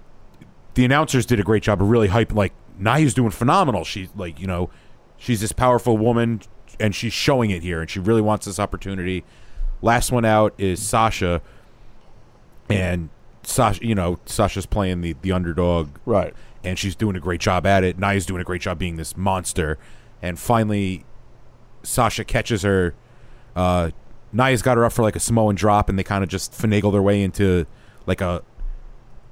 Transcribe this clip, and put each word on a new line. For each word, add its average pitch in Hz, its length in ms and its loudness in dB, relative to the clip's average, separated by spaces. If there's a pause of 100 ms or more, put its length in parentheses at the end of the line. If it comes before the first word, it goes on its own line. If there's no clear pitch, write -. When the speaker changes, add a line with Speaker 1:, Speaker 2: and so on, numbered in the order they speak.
(760)
Speaker 1:
the 123 100 4
announcers 135 420 2
did 120 120 2
a 101 60 2
great 104 180 2
job 101 180 0
of 101 80 2
really 113 200 6
hyping, 110 260 2
like, 98 180 0 (240)
Nia's 120 380 2
doing 117 160 2
phenomenal. 127 540 0
She, 92 320 -10
like, 85 240 -10
you 95 80 -6
know, 90 200 -2 (480)
she's 113 240 -2
this 107 120 -4
powerful 123 440 2
woman, 117 440 0 (400)
and 107 140 0
she's 113 180 -6
showing 123 380 2
it 85 120 -4
here, 85 180 -4
and 82 80 -8
she 98 120 -8
really 110 220 4
wants 107 240 0
this 98 120 -8
opportunity. 92 640 -6 (600)
Last 117 280 2
one 120 140 0
out 107 340 4
is 92 240 -2
Sasha, 104 580 0 (1300)
and 90 400 0 (340)
Sasha, 110 440 0
you 113 80 2
know, 87 320 0
Sasha's 101 400 -2
playing 92 340 -2
the, 85 220 -4
the 92 100 -2
underdog. 87 560 0 (180)
Speaker 2:
Right. 95 280 0 (300)
Speaker 1:
And 92 140 -4
she's 98 160 -4
doing 104 220 -2
a 90 40 -6
great 87 200 -4
job 92 260 2
at 98 180 4
it. 90 140 -2
Nia's 98 280 0
doing 90 140 -4
a 92 40 -4
great 90 180 -6
job 87 160 -4
being 85 180 -4
this 80 200 -10
monster. 92 640 -2 (440)
And 87 160 -6
finally, 104 680 0 (800)
Sasha 113 420 -2
catches 113 380 -2
her. 95 320 2 (640)
Uh, 90 340 0 (420)
Nia's 127 300 2
got 127 140 4
her 117 80 4
up 117 80 2
for, 120 100 0
like, 107 140 2
a - 40 -4
Samoan 110 360 2
drop, 104 320 4
and 98 100 0
they 95 60 -2
kinda 98 220 -2
just 92 260 -6
finagle 104 400 2
their 101 100 4
way 101 200 4
into, 92 440 2 (400)
like, 92 140 -2
a, 90 220 -4 (880)